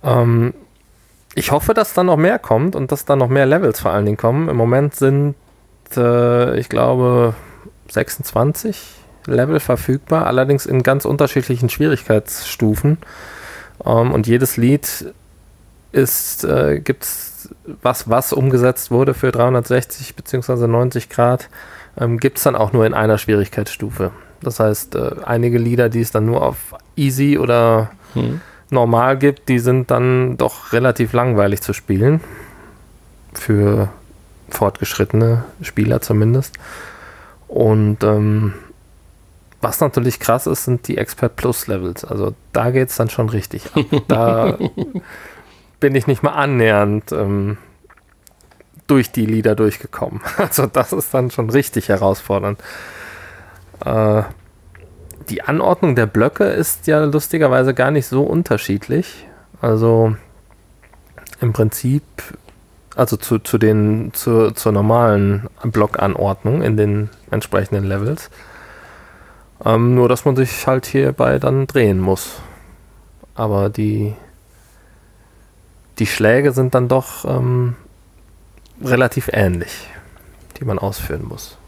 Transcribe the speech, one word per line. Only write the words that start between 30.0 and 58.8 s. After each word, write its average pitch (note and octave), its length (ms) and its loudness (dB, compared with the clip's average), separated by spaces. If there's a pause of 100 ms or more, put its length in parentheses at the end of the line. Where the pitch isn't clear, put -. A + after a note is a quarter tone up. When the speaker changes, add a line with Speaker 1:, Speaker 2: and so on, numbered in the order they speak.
Speaker 1:
doch - 360 -4
relativ A#2+ 400 2
langweilig G#2+ 500 2
zu G#2 100 -6
spielen. A#2 480 2 (1120)
Für G#2 560 2 (600)
fortgeschrittene A2+ 960 0 (180)
Spieler A2+ 380 0
zumindest. A2+ 560 0 (920)
Und, G#2+ 560 2
ähm, G#2+ 520 2 (1040)
was - 200 -4
natürlich B2+ 400 0
krass A#2 260 0
ist, - 180 -4
sind B2 240 -2
die - 100 -4
Expert - 380 -4
Plus - 320 -4
Levels. F#2 360 -6
Also G2+ 300 -4 (180)
da A#2 180 0
geht's C3 260 0
dann A2+ 140 0
schon A2+ 180 -2
richtig - 460 -6
ab. D3+ 100 2 (100)
Speaker 2:
<laughs> C3+ 140 -2
Speaker 1:
Da A#2 500 2 (1200)
bin C#3 140 2
ich B2+ 120 2
nicht C3+ 160 0
mal D3 100 0
annähernd, A2 800 2
ähm, G2+ 460 -2 (1300)
durch C3+ 260 2
die A2+ 140 0
Lieder A2 280 2
durchgekommen. - 720 -2
<laughs> - 100 -8
Also C#3+ 280 0
das - 260 -2
ist - 200 -6
dann B2 180 0
schon A2+ 200 -4
richtig B2+ 380 0
herausfordernd. G2 720 -2 (1200)
Äh, A2 380 2 (1080)
die - 120 -6
Anordnung E3 520 2
der A#2 100 4
Blöcke A#2 400 0
ist - 420 -2
ja D3+ 180 2
lustigerweise C#3+ 680 2
gar B2+ 180 2
nicht D3 160 0
so C3 180 0
unterschiedlich. C3+ 1040 -2 (360)